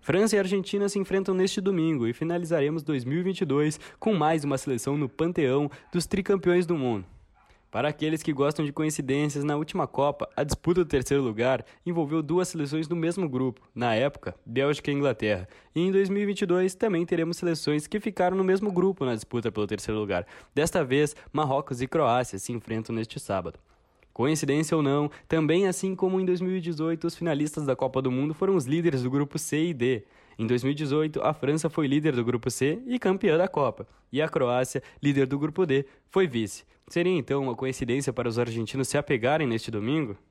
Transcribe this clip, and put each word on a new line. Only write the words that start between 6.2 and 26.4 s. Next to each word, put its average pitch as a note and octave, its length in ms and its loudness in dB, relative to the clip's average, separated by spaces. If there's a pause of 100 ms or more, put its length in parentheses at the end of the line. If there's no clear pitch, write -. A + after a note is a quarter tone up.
do E3+ 100 0
mundo. A#2+ 300 -2 (640)
Para B2 180 -2
aqueles D#3 340 -2
que D#3 120 -2
gostam C#3+ 320 0
de C#3+ 80 -4
coincidências, D3 720 -2
na D3 100 0
última D3+ 320 -2
Copa, - 480 -2
a - 80 0
disputa F3 400 2
do D3+ 60 -2
terceiro C#3 340 2
lugar A#2 400 0 (220)
envolveu E3 360 0
duas E3 280 0
seleções D#3 360 -2
do E3+ 120 -4
mesmo E3+ 320 -2
grupo, B2+ 320 -2 (120)
na A#2 220 0
época, A#2+ 400 -2 (100)
Bélgica C#3 460 0
e - 20 0
Inglaterra. A2 540 0 (260)
E D#3 60 -2
em F3+ 100 2
dois G3 200 4
mil G3+ 120 0
e G#3 40 0
vinte G3+ 160 -2
e G3+ 40 0
dois F#3 300 2
também F3 300 0
teremos E3 320 -2
seleções D3+ 500 -2
que G#3 140 -4
ficaram F#3 340 0
no F#3+ 80 2
mesmo F#3+ 300 2
grupo F#3 320 2
na B2 100 0
disputa A2+ 340 -4
pelo G#2+ 160 -2
terceiro G#2+ 320 -4
lugar. G2 300 -2 (260)
Desta E3 300 2
vez, C#3+ 320 2 (160)
Marrocos C#3 500 0
e C3 60 -2
Croácia B2 500 2
se - 140 -8
enfrentam A2+ 420 -6
neste A2+ 280 -6
sábado. F2+ 360 -4 (540)
Coincidência D3+ 640 0
ou D#3 80 2
não, C#3+ 260 2 (160)
também E3 400 4
assim F#3+ 300 -2
como F#3 240 0
em F#3+ 60 0
dois F3+ 160 2